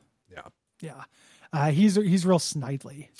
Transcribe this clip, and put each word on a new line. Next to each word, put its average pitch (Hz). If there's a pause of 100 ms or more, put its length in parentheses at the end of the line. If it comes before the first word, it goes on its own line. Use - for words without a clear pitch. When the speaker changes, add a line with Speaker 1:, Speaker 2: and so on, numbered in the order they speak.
(320)
Speaker 1:
Yeah. 143 (380)
Speaker 2:
Yeah. 156 (480)
Uh, 151
he's, 185
he's 190
real 180
snidely. 139 (120)